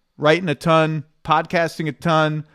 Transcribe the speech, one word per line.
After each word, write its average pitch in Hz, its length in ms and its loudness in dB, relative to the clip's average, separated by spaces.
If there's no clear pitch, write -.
writing 165 320 2
a 143 60 -2
ton, 160 480 0
podcasting 160 640 -2
a - 20 -6
ton. 156 640 -2